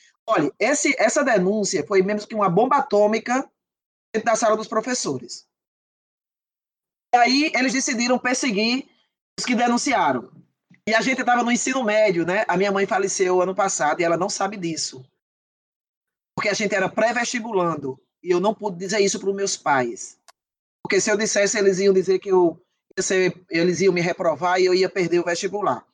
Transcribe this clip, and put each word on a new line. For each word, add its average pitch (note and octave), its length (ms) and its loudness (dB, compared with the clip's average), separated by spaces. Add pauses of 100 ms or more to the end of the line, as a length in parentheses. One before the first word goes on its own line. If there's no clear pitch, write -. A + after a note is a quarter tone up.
(280)
Olha, F#3 300 0
esse, C#4 400 0
essa A3 260 2
denúncia G3 640 0
foi F#3+ 160 2
mesmo G#3 260 -2
que A3+ 80 -12
uma G3+ 140 0
bomba C4 280 2
atômica A3+ 720 0 (640)
dentro G#3+ 120 -2
da A3+ 100 2
sala A3 220 2
dos A3 100 -8
professores. A3 800 -6 (1700)
E B3 40 6
aí, C4+ 380 4
eles B3 180 0
decidiram B3 440 0
perseguir B3 720 -2 (500)
os - 60 -8
que B3+ 100 0
denunciaram. A3+ 760 0 (560)
E G#3+ 80 -4
a A3+ 80 4
gente C4 220 -2
tava A#3+ 200 2
no A#3 80 -2
ensino C4 320 -2
médio, G#3 420 2
né? F#3+ 220 0
A F3 100 0
minha G3+ 140 0
mãe G3 140 0
faleceu F#3+ 560 0
ano F#3 140 0
passado E3+ 460 -2
e - 20 0
ela E3+ 140 0
não F#3 100 -2
sabe G#3 300 -4
disso. D3+ 480 -8 (1300)
Porque - 140 -4
a G3+ 40 0
gente G3+ 220 -2
era F#3 140 0
pré-vestibulando. G#3+ 1080 -2 (240)
E F3 100 -2
eu F3 80 4
não G#3 140 2
pude G3+ 240 -6
dizer F#3+ 220 -4
isso G3+ 200 2
pros G3 160 -2
meus G3 200 -4
pais. B2 640 -2 (640)
Porque G3 160 2
se A3 100 0
eu G#3 60 2
dissesse, G3+ 420 0
eles G3 220 2
iam G3 140 4
dizer F#3 260 2
que G3+ 100 -10
eu F3 300 4 (380)
ia F#3 60 -2
ser, F#3 460 -2
eles E3+ 320 0
iam F#3+ 120 4
me F3 80 0
reprovar F3 580 0
e F#3 60 4
eu F#3 80 4
ia F#3 160 2
perder F3 300 0
o E3+ 40 0
vestibular. F3 720 -4